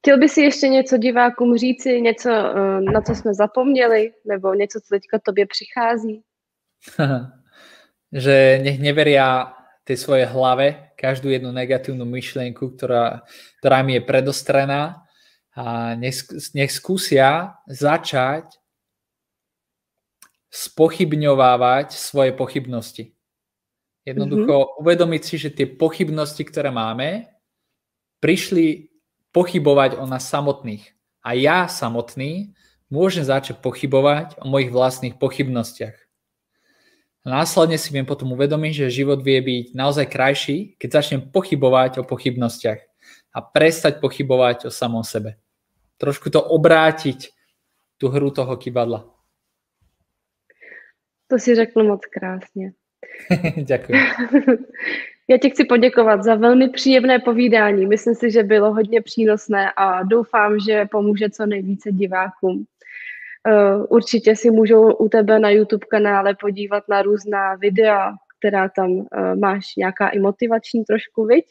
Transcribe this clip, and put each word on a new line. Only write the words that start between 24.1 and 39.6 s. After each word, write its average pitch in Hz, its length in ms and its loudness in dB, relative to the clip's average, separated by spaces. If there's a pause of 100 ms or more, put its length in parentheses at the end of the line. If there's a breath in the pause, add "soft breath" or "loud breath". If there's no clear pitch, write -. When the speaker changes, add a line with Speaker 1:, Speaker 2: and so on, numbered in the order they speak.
Speaker 1:
Mhm. 139 160 2 (160)
Speaker 2:
uvedomiť 165 400 2
si, - 160 -10
že 147 80 -8
tie 139 160 -2
pochybnosti, 151 800 -4
ktoré 143 240 -6
máme, 127 560 -6 (960)
prišli 165 720 -2 (400)
pochybovať 143 640 2
o 135 80 -10
nás 131 160 -8
samotných. 139 720 -8 (240)
A 120 160 -6
ja 160 320 2
samotný 135 880 -8 (320)
môžem 170 400 -2
začať 135 320 -4
pochybovať 139 800 -2
o - 80 -14
mojich 131 240 -2
vlastných 127 480 -2
pochybnostiach. 127 760 -6 (1300)
A 131 180 -2
následne 165 320 2
si - 160 -8
viem 135 160 -6
potom 135 240 -6
uvedomiť, 147 560 -2
že 127 160 -2
život 139 160 0
vie 131 240 0
byť 123 220 -4 (100)